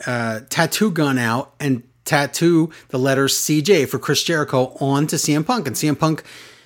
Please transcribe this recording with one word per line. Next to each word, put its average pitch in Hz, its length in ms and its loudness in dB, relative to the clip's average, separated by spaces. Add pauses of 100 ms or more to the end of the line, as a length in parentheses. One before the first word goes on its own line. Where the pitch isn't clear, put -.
uh, 113 340 -4 (100)
tattoo 170 420 0
gun 147 260 0
out 120 420 -2
and 135 240 -2 (220)
tattoo 160 640 2 (180)
the 131 120 -6
letters 135 380 2
C 156 240 0
J 156 240 4
for 123 140 -4
Chris - 240 -2
Jericho 143 560 0
onto 143 380 0
C 151 160 0
M 156 100 0
Punk. 220 240 -2
And 113 100 -6
C 151 120 -2
M 147 80 0
Punk, 160 260 0 (420)